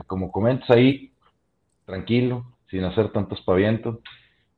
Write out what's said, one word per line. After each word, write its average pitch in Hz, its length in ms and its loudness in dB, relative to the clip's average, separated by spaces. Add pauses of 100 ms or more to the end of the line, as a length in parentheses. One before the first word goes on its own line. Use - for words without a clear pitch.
como 95 240 -6
comentas 120 380 -2
ahí, 127 420 4 (720)
tranquilo, 120 600 -2 (240)
sin 92 160 -4
hacer 107 260 -2
tanto 101 240 -4
aspaviento. 107 640 0 (580)